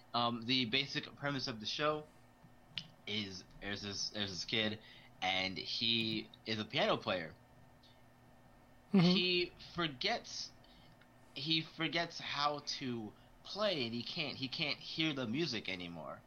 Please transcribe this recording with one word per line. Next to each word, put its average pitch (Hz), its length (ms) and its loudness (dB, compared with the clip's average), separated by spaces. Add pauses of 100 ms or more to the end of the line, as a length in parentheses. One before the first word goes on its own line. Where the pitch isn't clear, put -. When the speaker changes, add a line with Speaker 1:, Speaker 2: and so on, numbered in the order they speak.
(140)
Speaker 1:
Um, 117 320 2
the 131 180 4
basic 139 400 0 (120)
premise 143 300 -2
of 113 140 -4
the 107 60 -6
show 151 360 2 (1040)
is 101 380 -4 (180)
there's 98 200 -4
this, 101 300 -4
there's 104 180 -2
this 90 140 -6
kid, 107 340 0 (440)
and 92 340 0
he 113 720 0 (200)
is 110 120 -2
a 107 60 0
piano 165 320 2
player. 92 340 -2 (1600)
Speaker 2:
Mm-hmm. 196 120 12
Speaker 1:
He 180 460 6 (240)
forgets, 165 720 -2 (840)
he 160 300 2 (120)
forgets 170 420 -2
how 143 440 0 (160)
to 117 320 -4 (340)
play, 190 400 0
and 113 100 -4
he 120 80 -2
can't, 147 320 -4
he 131 140 -4
can't 143 300 -2
hear 160 340 0
the 131 140 -2
music 123 420 0
anymore 85 580 -6